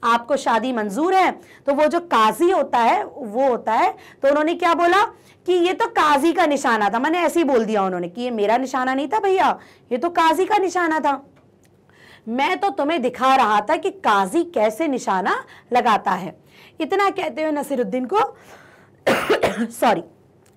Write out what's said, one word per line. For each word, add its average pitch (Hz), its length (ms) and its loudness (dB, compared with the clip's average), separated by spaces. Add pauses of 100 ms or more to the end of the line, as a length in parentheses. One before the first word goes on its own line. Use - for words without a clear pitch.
आपको 233 320 0
शादी 254 360 -2
मंजूर 233 420 -2
है", 359 180 4 (340)
तो 277 80 2
वो 302 120 4
जो 330 140 0
काजी 277 500 2
होता 294 280 0
है 277 260 2
वो 254 440 -2
होता 226 240 -2
है। 330 200 2
तो - 360 -4
उन्होंने 302 260 2
क्या 349 200 0
बोला 349 300 2 (420)
कि 349 60 0
"ये 359 200 2
तो 453 140 -2
काजी 320 460 2
का 349 140 2
निशाना 233 440 0
था", 220 80 -2
माने 302 200 0
ऐसे 339 220 0
ही 339 40 2
बोल 262 200 2
दिया 208 180 0
उन्होंने 180 260 -4
कि 180 140 -10
"ये 247 80 -4
मेरा 214 260 0
निशाना 254 380 -2
नहीं 277 140 -4
था 415 100 -2
भैया, 370 400 0 (340)
ये 247 60 -2
तो 330 100 -2
काजी 339 360 2
का 415 140 0
निशाना 339 420 -2
था, 277 260 -2 (1000)
मैं 285 320 -2
तो 403 80 0
तुम्हें 320 340 -2
दिखा 262 320 0
रहा 214 260 2
था 247 160 -2
कि 370 140 -6
काजी 254 540 0
कैसे 262 440 -2
निशाना 247 560 -2 (280)
लगाता 214 380 2
है।" 185 320 -6 (380)
इतना 392 300 0
कहते 311 320 -6
हुए 311 100 0
नसीरुद्दीन 254 520 -4
को, 415 320 0 (720)
<coughs> - 580 0
सॉरी, 220 380 0 (520)